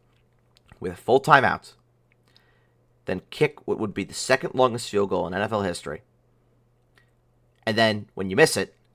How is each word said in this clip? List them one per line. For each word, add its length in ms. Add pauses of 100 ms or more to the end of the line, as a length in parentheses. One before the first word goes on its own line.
(800)
with 180
full 220
timeouts, 540 (1300)
then 240
kick 360
what 120
would 160
be 100
the 100
second 400
longest 360
field 200
goal 160
in 60
N 100
F 100
L 100
history, 400 (1600)
and 140
then 360
when 140
you 80
miss 200
it, 180 (200)